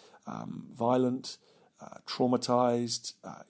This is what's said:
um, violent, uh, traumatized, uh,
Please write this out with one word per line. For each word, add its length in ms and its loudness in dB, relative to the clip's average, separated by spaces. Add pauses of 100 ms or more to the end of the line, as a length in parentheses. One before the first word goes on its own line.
(260)
um, 460 -10
violent, 640 2 (440)
uh, 160 -18 (100)
traumatized, 1080 2 (100)
uh, 240 -14